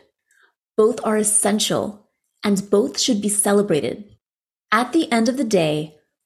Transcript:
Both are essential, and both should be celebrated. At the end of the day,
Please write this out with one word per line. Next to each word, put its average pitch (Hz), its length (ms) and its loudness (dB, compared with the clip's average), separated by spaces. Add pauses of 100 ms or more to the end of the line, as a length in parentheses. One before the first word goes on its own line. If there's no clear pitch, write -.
(760)
Both 233 300 2
are 214 140 0
essential, 208 880 -2 (340)
and 202 280 -2
both 220 280 0
should 214 220 0
be 208 80 -2
celebrated. 202 760 0 (680)
At 240 220 0
the 330 200 2
end 226 160 2
of 254 80 0
the 277 80 -2
day, 156 520 0 (300)